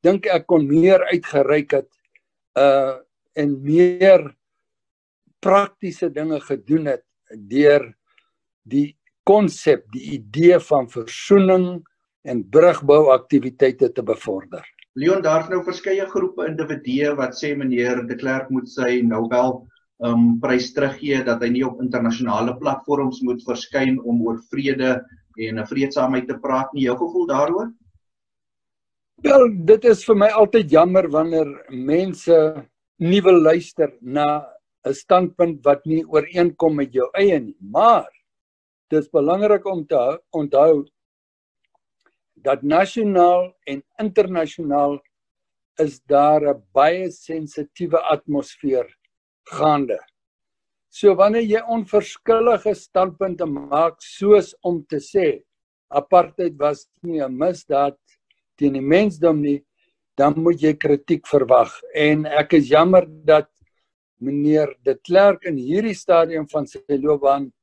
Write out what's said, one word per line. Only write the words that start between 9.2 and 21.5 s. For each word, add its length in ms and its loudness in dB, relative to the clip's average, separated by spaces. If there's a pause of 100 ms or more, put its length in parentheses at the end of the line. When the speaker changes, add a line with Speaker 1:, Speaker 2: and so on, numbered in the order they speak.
Speaker 1:
konsep, 640 2
die 280 -14
idee 420 2
van 280 -2
versoening 960 0 (400)
en 260 -8
brugbouaktiwiteite 1400 2
te 100 -8
bevorder. 600 -8 (300)
Speaker 2:
Leon, 280 -2
daar 200 0
is 60 -12
nou 140 -4
verskeie 440 -6
groepe 400 -6
individue 680 -4
wat 160 -6
sê 240 -8
meneer 520 -4
de 80 -10
Klerk 340 -6
moet 180 -6
sy 340 -2
Nobel, 680 -2 (340)
ehm, 380 2
prys 320 -2
teruggee, 520 -4
dat 180 -4
hy 60 -2
nie 160 -2